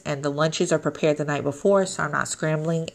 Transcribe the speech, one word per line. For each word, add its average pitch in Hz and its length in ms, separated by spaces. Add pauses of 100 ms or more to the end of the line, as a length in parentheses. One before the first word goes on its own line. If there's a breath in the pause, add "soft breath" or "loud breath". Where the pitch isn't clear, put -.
and 143 180
the 147 80
lunches 156 400
are 156 80
prepared 151 380
the 151 80
night 143 180
before, 190 420
so 170 180
I'm 147 100
not 135 160
scrambling 160 640